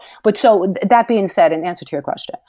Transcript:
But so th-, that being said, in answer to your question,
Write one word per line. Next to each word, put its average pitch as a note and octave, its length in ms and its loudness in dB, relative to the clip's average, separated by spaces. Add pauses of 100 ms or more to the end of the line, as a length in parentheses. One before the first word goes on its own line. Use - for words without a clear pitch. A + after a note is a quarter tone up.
(220)
But G#3+ 160 2
so G#3 260 4
th-, F#3+ 240 -2
that A#3 200 4
being G#3 180 0
said, E3 260 2
in D#3+ 140 -6
answer F3 180 -8
to - 120 -8
your C#3 60 -6
question, - 340 -10 (120)